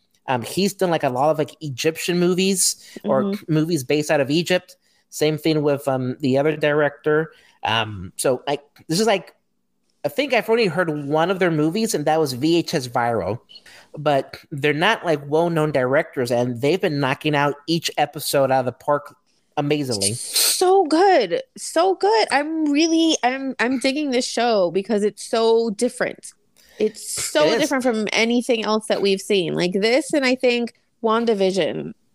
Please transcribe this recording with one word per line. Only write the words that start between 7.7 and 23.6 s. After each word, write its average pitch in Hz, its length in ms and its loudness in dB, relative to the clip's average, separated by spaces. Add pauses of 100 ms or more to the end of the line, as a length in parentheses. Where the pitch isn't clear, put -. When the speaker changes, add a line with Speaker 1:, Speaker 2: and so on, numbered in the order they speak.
Speaker 1:
so, 127 300 0
like, 143 160 -4 (240)
this 165 140 -2
is, 220 60 2
like, 202 280 -2 (760)
I - 20 -2
think 269 220 -2
I've 220 160 0
only 226 200 2
heard 170 200 0 (180)
one 156 240 2
of 190 80 -2
their 180 120 2
movies, 165 440 0
and 151 120 -2
that 156 120 2
was 143 140 2
V 156 240 2
H 160 160 0
S 131 160 -2
Viral. 117 500 0 (540)
But 147 460 -2 (120)
they're 147 220 0
not, 185 320 0
like, 156 240 0
well-known 160 420 2
directors, 131 600 0
and 123 320 0
they've 160 180 2
been 151 180 -2
knocking 143 380 0
out 143 200 2 (100)
each 165 320 -2
episode 143 520 0
out 131 100 4
of 127 40 -4
the 123 80 -4
park - 420 -4 (440)
amazingly. 127 560 -2
Speaker 2:
So 370 720 0
good. 302 560 2 (160)
So 359 360 0
good. 403 360 2
I'm 302 420 0
really, 320 500 2
I'm, 262 380 -2